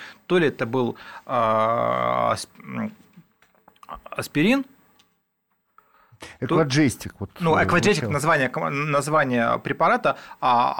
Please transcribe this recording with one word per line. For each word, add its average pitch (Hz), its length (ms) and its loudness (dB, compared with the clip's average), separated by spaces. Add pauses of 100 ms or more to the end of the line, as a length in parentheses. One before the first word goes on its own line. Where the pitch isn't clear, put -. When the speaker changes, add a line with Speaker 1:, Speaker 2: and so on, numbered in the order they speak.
(260)
Speaker 1:
То 180 120 2
ли 165 100 4
это 127 180 -4
был, 117 300 -2 (300)
а, 117 1080 0
асп-, - 140 -8 (140)
м, 107 300 -8 (1160)
аспирин, 208 540 0 (1700)
то - 80 -6
Speaker 2:
Экваджестик, 151 720 0
вот, 101 120 -10 (100)
Speaker 1:
Ну, 165 160 2
Speaker 2:
э, 175 80 2
Speaker 1:
Экваджестик, 175 400 2
Speaker 2:
звучало. 107 80 -4
Speaker 1:
название 147 380 2
ком-, 151 400 -4
название 135 680 0
препарата, 165 600 0 (220)
а 127 400 2